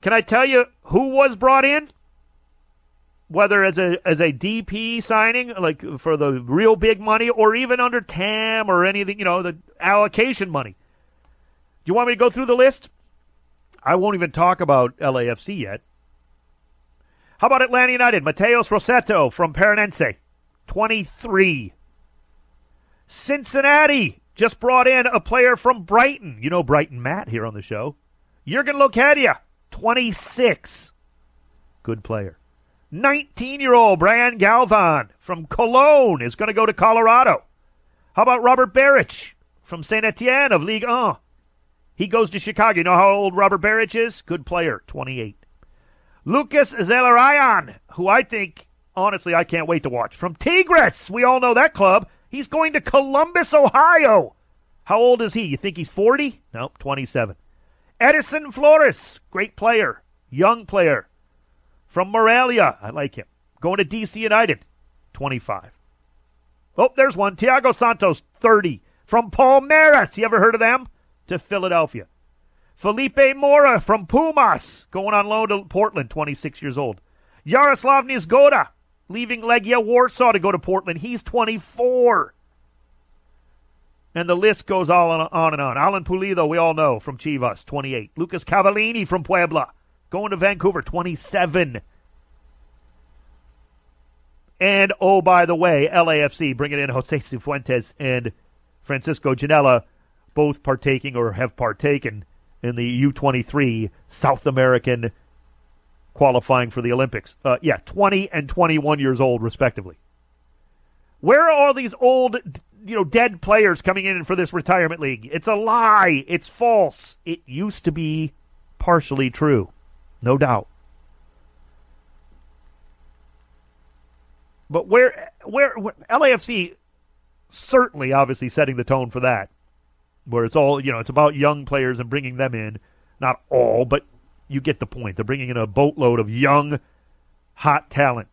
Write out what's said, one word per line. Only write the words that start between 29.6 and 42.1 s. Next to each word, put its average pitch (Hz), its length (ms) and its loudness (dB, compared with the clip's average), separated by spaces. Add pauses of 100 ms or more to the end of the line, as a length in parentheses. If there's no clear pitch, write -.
twenty-six. - 1200 -4 (920)
Good 113 200 -8
player. 101 360 -10 (500)
Nineteen-year-old 254 1120 0
Brian 233 400 2
Galvan 196 720 2 (100)
from 170 260 -10
Cologne 247 800 2
is 120 100 -6
gonna 214 200 -6
go 220 120 0
to 220 80 0
Colorado. 226 680 4 (720)
How 196 100 2
about 247 180 2
Robert 247 320 2
Beric 269 600 2 (280)
from 165 200 -16
Saint 220 200 -4
Etienne 254 480 0
of 165 120 0
Ligue 214 220 -6
un? 240 320 -2 (800)
He 202 100 -4
goes 214 240 0